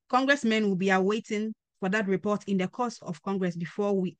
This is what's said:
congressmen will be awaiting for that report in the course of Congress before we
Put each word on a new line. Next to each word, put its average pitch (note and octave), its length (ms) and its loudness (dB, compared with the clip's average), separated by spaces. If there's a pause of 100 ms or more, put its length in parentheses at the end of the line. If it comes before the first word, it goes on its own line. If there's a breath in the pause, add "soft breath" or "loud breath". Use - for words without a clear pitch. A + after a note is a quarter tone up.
congressmen B3 600 2
will G3 80 2
be F#3+ 140 2
awaiting G#3+ 640 0 (280)
for F#3+ 80 -2
that G#3 180 0
report G3 400 0
in G3 100 0
the F#3+ 120 0
course A#3+ 320 -6
of - 220 -10
Congress F#3 340 -2
before G3 420 -2
we F#3 200 -4